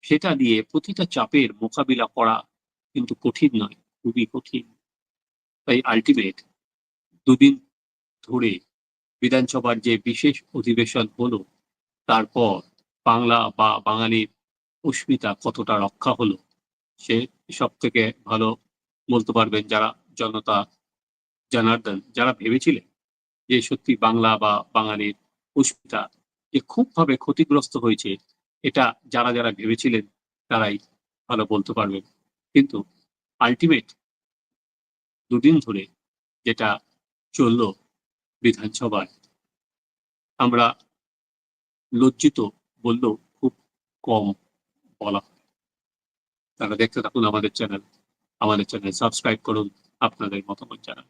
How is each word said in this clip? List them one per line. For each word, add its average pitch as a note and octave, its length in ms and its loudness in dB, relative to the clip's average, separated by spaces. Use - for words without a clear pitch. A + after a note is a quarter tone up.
সেটা D3+ 320 0
দিয়ে A#2+ 260 2
প্রতিটা F#3 440 -4
চাপের C3 440 0
মোকাবিলা B2 480 -2
করা A2+ 300 0
কিন্তু B2 260 -4
কঠিন C3+ 380 2
নয়, G#2 180 -6
খুবই A#2 360 -2
কঠিন। - 340 -10
তাই B2+ 180 4
আলটিমেট A2+ 520 2
দুদিন C#3 260 8
ধরে A#2+ 280 -2
বিধানসভার B2 580 0
যে A#2 140 0
বিশেষ C#3 300 0
অধিবেশন A#2 520 0
হলো, A#2+ 240 -2
তারপর A2 460 0
বাংলা A#2 340 4
বা A2 120 4
বাঙালির A2 500 -2
অস্মিতা B2+ 480 -2
কতটা A2 360 -4
রক্ষা - 360 -2
হলো, G#2 240 -2
সে - 140 -2
সব - 280 -4
থেকে A#2+ 220 0
ভালো A2 220 0
বলতে A#2+ 240 0
পারবেন G#2+ 340 0
যারা A2 220 0
জনতা A2 400 -2
জনার্দন, A2+ 460 0
যারা B2 240 2
ভেবেছিলেন B2 460 0
যে B2 120 4
সত্যি - 320 -2
বাংলা A2+ 320 4
বা G#2+ 160 0
বাঙালির G#2+ 420 -2
অস্মিতা C3 460 -2
যে C3+ 60 2
খুবভাবে E3 460 2
ক্ষতিগ্রস্ত C#3+ 600 0
হয়েছে, A2+ 340 -2
এটা C3+ 220 0
যারা B2 240 0
যারা A#2 220 -2
ভেবেছিলেন A2 440 -2
তারাই G#2+ 260 0
ভালো A2 140 0
বলতে G#2 200 -2
পারবেন। G2 300 -4
কিন্তু C#3 220 4
আলটিমেট - 460 2
দুদিন B2+ 240 6
ধরে G2+ 180 -6
যেটা A2+ 240 0
চলল A#2+ 280 4
বিধানসভায়, G#2+ 680 -2
আমরা A#2+ 260 2
লজ্জিত C3 460 2
বললেও A#2+ 300 0
খুব C3 160 -2
কম G#2+ 220 0
বলা G2+ 240 -4
হয়। - 160 -20
তারা G#2+ 220 -6
দেখতে A2+ 200 -2
থাকুন A2 240 -2
আমাদের G#2 320 -2
চ্যানেল, G2+ 260 -6
আমাদের G#2+ 300 0
চ্যানেল G2+ 300 -8
সাবস্ক্রাইব A2+ 460 -2
করুন, G#2+ 200 -4
আপনাদের G#2 460 -4
মতামত - 400 -14
জানান। - 220 -18